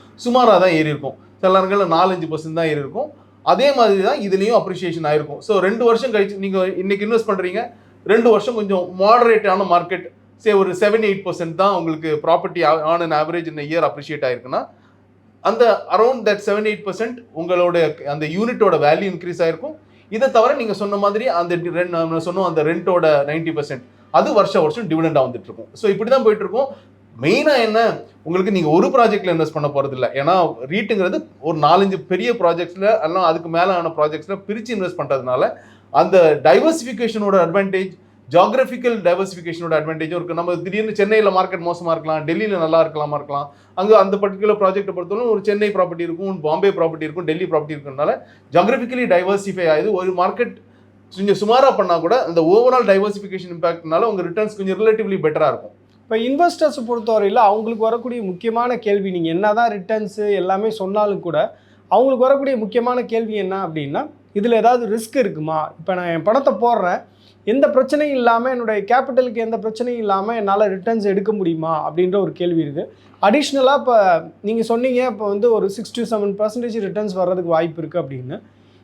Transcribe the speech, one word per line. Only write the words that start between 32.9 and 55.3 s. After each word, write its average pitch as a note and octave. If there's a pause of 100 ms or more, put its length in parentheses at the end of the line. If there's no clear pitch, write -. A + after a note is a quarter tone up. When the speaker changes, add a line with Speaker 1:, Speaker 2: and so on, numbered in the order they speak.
Speaker 1:
எல்லாம் E3+
அதுக்கு E3+
மேலான E3+
ப்ராஜெக்ட்ஸ்ல D3+
பிரிச்சு A3+
இன்வெஸ்ட் F#3
பண்றதுனால, C#3 (380)
அந்த D#3+
டைவர்சிஃபிகேஷனோட A3
அட்வான்டேஜ், F#3+ (400)
ஜியாகிரபிக்கல் A3
டைவர்சிஃபிகேஷனோட E3+
அட்வான்டேஜும் D#3
இருக்கு. F3
நம்ம F3
திடீர்னு G3+
சென்னையில G3+
மார்க்கெட் F3+
மோசமா E3+
இருக்கலாம், D#3
டெல்லியில F#3+
நல்லா D#3+
இருக்கலாமா D3+
இருக்கலாம், C#3+ (220)
அங்க G#3
அந்த G3
பர்டிகுலர் G3+
ப்ராஜெக்ட்டை F#3+
பொறுத்தவரை G3
ஒரு G#3+
சென்னை G#3
ப்ராப்பர்ட்டி F3
இருக்கும், E3+
பாம்பே D#3+
ப்ராப்பர்ட்டி E3
இருக்கும், D#3
டெல்லி D#3
ப்ராப்பர்ட்டி D3+
இருக்கிறதுனால, C#3+ (320)
ஜியாகிரபிக்கலி A#3
டைவர்சிஃபை F#3
ஆகுது. D#3
ஒரு F#3
மார்க்கெட் F#3+ (600)
கொஞ்சம் G3+
சுமாரா A#3+
பண்ணா F3
கூட, G3+
அந்த E3+
overall A#3
diversification G3
இம்பாக்ட்னால E3+
உங்க G#3
ரிட்டர்ன்ஸ் G#3
கொஞ்சம் F#3+
ரிலேட்டிவ்லி G#3+
பெட்டரா D#3